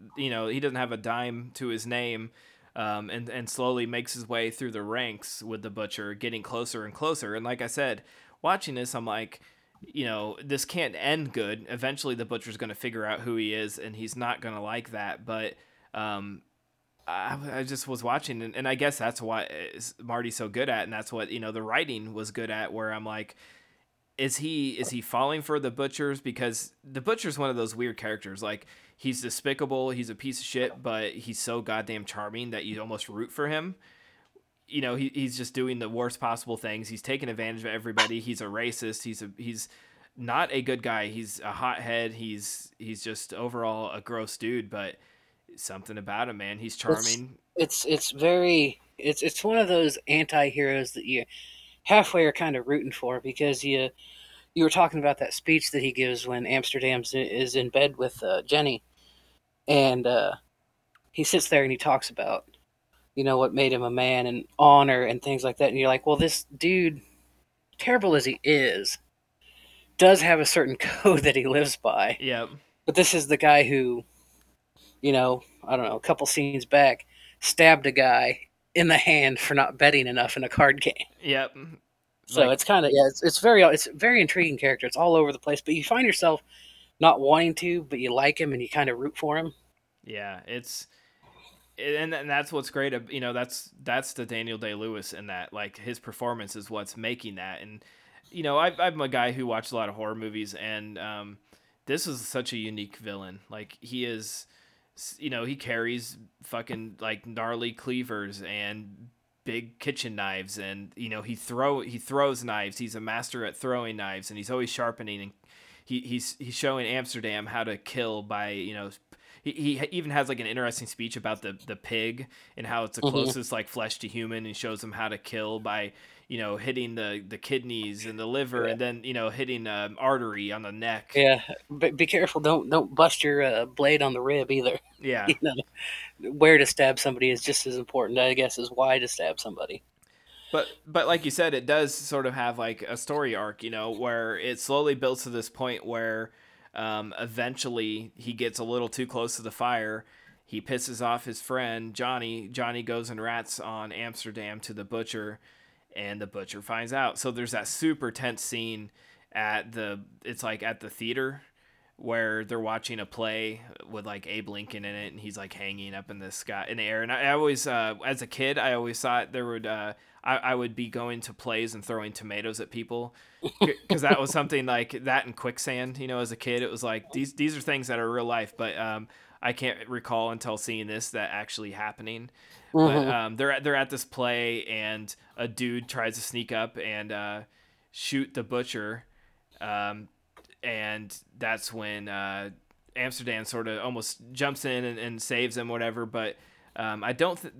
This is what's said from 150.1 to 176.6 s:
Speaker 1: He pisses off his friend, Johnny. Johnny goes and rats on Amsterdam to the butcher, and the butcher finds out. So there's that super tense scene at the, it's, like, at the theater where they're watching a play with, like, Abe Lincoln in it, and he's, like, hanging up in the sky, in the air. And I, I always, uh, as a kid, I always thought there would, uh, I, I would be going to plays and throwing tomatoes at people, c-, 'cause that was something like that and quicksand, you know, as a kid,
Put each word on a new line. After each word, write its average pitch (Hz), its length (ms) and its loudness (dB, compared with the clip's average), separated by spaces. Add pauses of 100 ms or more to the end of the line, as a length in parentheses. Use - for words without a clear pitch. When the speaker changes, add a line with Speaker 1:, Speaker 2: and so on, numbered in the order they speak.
Speaker 1:
He 107 160 -8
pisses 123 440 -4
off 120 200 0
his 113 160 -10
friend, 113 540 -4
Johnny. 117 540 -4
Johnny 120 340 -4
goes 117 280 -6
and 110 100 -8
rats 117 400 -4
on 107 320 -10
Amsterdam 110 680 -10
to 113 120 -12
the 104 120 -10
butcher, 110 540 -8 (560)
and 101 260 -8
the 104 60 -8
butcher 101 360 -12
finds 117 300 -4
out. 131 260 0
So 131 120 -2
there's 120 220 -4
that 110 160 -4
super 151 420 0
tense 120 320 -4
scene 113 480 -6 (420)
at 107 400 -2
the, 104 280 -6 (240)
it's, 117 180 -10
like, 110 200 -4
at 110 180 -6
the 107 100 -14
theater 131 520 -4 (540)
where 113 480 -2
they're 113 140 -6
watching 110 400 -4
a 101 80 -8
play 110 540 -6 (280)
with, 107 180 -12
like, 98 200 -12
Abe 101 220 -8
Lincoln 101 360 -12
in 101 100 -8
it, 104 180 -10
and 104 80 -18
he's, 104 160 -12
like, 98 160 -14
hanging 98 420 -10
up 98 160 -14
in 101 80 -14
the 95 140 -14
sky, 98 360 -8
in 117 100 -6
the 110 40 -4
air. 110 200 -2
And 117 100 -4
I, 131 120 2
I 139 80 6
always, 147 340 2
uh, 113 280 0 (100)
as 131 180 -2
a 123 40 -10
kid, 135 320 -2
I 127 140 2
always 120 260 -2
thought 123 340 0
there 123 140 -4
would, 113 200 -6
uh, 107 260 -6 (320)
I, 127 140 2
I 127 160 0
would 120 200 -2
be 120 140 -8
going 120 340 -6
to 110 120 -12
plays 113 400 -4
and 104 100 -14
throwing 107 280 -6
tomatoes 107 460 -8
at 110 120 -10
people, 120 440 -8 (480)
c-, 160 120 8 (140)
'cause 170 120 2
that 143 200 6
was 135 100 0
something 143 360 0
like 120 380 -2
that 131 220 2
and 117 100 -12
quicksand, 127 640 -6
you 131 100 -8
know, 127 100 -2
as 117 140 -4
a 113 40 -8
kid, 123 260 -2